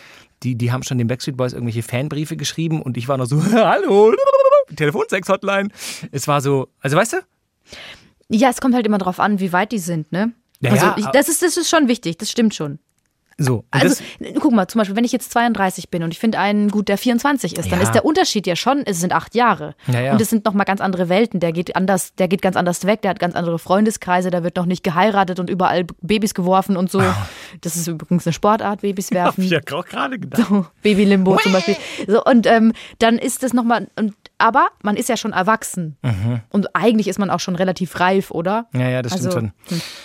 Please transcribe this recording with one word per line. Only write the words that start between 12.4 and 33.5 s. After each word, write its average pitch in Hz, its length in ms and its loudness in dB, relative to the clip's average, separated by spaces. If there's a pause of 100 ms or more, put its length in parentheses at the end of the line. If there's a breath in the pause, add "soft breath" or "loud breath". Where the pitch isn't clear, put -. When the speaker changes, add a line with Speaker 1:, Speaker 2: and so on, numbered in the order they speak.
Speaker 2:
schon. 147 240 -8 (600)
Speaker 1:
So, 127 180 0
und - 120 -14
Speaker 2:
Also, 143 160 4
Speaker 1:
das - 140 0 (180 loud breath)
Speaker 2:
n-, - 180 -10
guck 302 140 4
mal, 196 160 4
zum - 120 -2
Beispiel, 196 180 -2
wenn 233 80 2
ich 226 80 -2
jetzt - 180 -4
zweiunddreißig 202 560 0
bin 170 160 -4
und 165 80 -4
ich 160 80 -12
finde 208 200 0
einen 208 320 2
gut, 208 180 -2
der 202 80 2
vierundzwanzig 240 600 0
ist, 98 140 -4
dann 170 80 2
Speaker 1:
Ja. 196 60 2
Speaker 2:
ist 113 80 0
der - 100 0
Unterschied 302 420 0
ja 170 120 -2
schon, 269 280 0
es 180 140 -4
sind 180 140 0
acht - 200 -2
Jahre. 175 420 0 (120)
Speaker 1:
Ja, 120 140 0
ja. 131 100 0
Speaker 2:
Und 208 80 -4
es 214 100 -2
sind 214 140 0
nochmal 202 220 0
ganz 190 160 -2
andere 185 260 -2
Welten, 190 320 0
der 170 140 0
geht 170 240 -6
anders, 185 380 0
der 185 120 0
geht 170 140 -2
ganz 185 160 0
anders 175 260 -2
weg, 208 180 0
der 196 100 0
hat - 80 -8
ganz 175 160 -4
andere 170 220 -2
Freundeskreise, 185 720 0
da 175 140 0
wird 175 140 -4
noch 180 80 -2
nicht 180 180 -2
geheiratet 185 560 2
und 175 100 -4
überall 180 360 0
B-, - 160 -12
Babys 202 320 0
geworfen 190 420 2
und 180 160 -2
so. 196 80 0
Speaker 1:
Ah. 101 300 0 (320 loud breath)
Speaker 2:
Das 170 160 -6
ist 170 100 -4
übrigens 170 400 -2
eine 170 60 2
Sportart, 208 480 0
Babys 202 260 -4
Speaker 1:
<laughs> - 40 -10
Hab - 20 -2
Speaker 2:
werfen. 185 320 0
Speaker 1:
ich 185 60 0
ja 160 100 2 (100)
auch 156 140 -6
gerade 262 340 -6
gedacht. 135 300 -2
Speaker 2:
So, 196 160 2 (180)
Baby-Limbo 196 540 4
zum 427 160 2
Speaker 1:
Mäh. 185 60 6
Speaker 2:
Beispiel. 208 180 0 (300 loud breath)
So, 208 180 4
und, 233 200 6
ähm, 226 280 6 (260 loud breath)
dann 233 180 4
ist - 260 -4
das 247 100 0